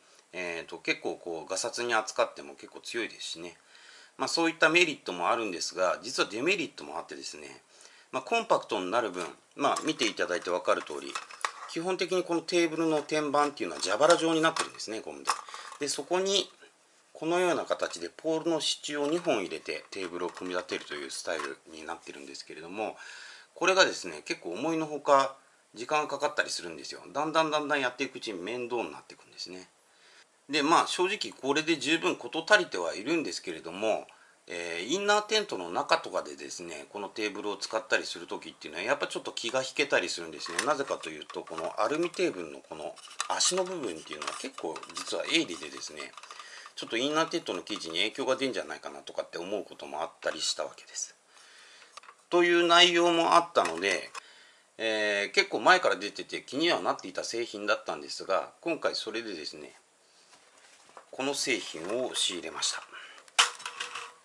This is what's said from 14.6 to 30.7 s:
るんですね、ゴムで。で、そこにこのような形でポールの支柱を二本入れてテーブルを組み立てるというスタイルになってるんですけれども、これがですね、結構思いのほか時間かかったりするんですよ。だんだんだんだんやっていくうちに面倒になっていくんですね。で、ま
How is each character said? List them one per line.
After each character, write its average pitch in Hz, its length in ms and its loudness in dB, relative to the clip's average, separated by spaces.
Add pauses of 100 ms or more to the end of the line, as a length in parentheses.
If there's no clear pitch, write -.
る - 60 -10
ん - 40 -18
で - 80 -14
す 101 100 -8
ね、 110 80 -4
ゴ 80 140 -10
ム 69 100 -14
で。 - 80 0 (480)
で、 147 80 -4
そ 139 160 -4
こ 175 160 2
に 196 280 2 (680)
こ 156 100 -4
の 175 120 4
よ 180 140 4
う - 20 0
な 107 80 0
形 85 380 -2
で 85 80 -6
ポ 160 300 -2
ー 156 40 -8
ル 170 80 2
の 160 80 2
支 - 220 0
柱 147 220 -4
を 143 40 0
二 165 120 2
本 160 200 2
入 90 80 -2
れ 78 140 -6
て 76 280 -6
テ 98 120 -8
ー 90 80 -4
ブ 87 100 -6
ル 87 60 -2
を 82 40 -2
組 92 200 -8
み 90 80 -2
立 90 100 -4
て 98 100 -4
る 82 60 -8
と 78 120 -10
い 71 120 -8
う - 20 -10
ス - 140 -10
タ 90 100 -4
イ 80 40 -2
ル 71 200 -6 (140)
に 78 140 -14
な 78 80 -8
っ 78 60 -14
て - 120 -16
る 73 80 -14
ん 71 60 -14
で 69 100 -14
す - 100 -14
け 76 100 -16
れ 76 40 -16
ど 80 80 -12
も、 98 300 -6 (560)
こ 170 140 0
れ 190 60 6
が 185 120 8
で 117 80 0
す - 160 -8
ね、 76 160 -8
結 - 160 -6
構 87 100 -6
思 135 220 -2
い 165 40 0
の 156 80 -2
ほ 147 140 -6
か 139 340 6 (400)
時 113 140 -10
間 151 220 2
か 139 100 -4
か 143 80 2
っ 143 80 -2
た 104 80 2
り 101 60 -8
す - 120 -4
る 85 100 -8
ん 78 40 -10
で 69 80 -12
す - 100 -10
よ。 69 60 -12 (140)
だ 147 120 0
ん 156 60 -4
だ 160 100 4
ん 156 100 4
だ 151 100 2
ん 147 80 -2
だ 147 80 2
ん - 20 2
や 127 120 2
っ - 40 -10
て 139 80 0
い 127 60 -2
く - 80 -10
う - 20 -10
ち 110 140 -6
に 87 80 -8
面 120 280 -4
倒 120 120 0
に 82 100 -4
な 67 60 -12
っ - 60 -18
て - 100 -20
い - 40 -20
く - 80 -20
ん - 60 -20
で - 80 -16
す - 100 -8
ね。 92 200 -14 (800)
で、 147 120 2
ま 147 220 8